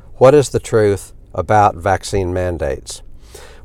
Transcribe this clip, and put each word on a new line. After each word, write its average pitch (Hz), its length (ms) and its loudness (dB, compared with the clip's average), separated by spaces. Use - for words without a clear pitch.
what 131 180 6
is 143 160 4
the - 100 -4
truth 104 540 -2
about 104 420 2
vaccine 92 580 -4
mandates? 87 680 -6